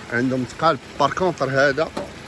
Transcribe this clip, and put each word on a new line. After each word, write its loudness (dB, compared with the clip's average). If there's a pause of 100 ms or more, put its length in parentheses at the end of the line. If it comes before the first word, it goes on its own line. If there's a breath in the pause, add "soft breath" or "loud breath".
(140)
عندهم 2
تقال. 0 (220)
بار 4
كونتر 0
هذا، 2 (380)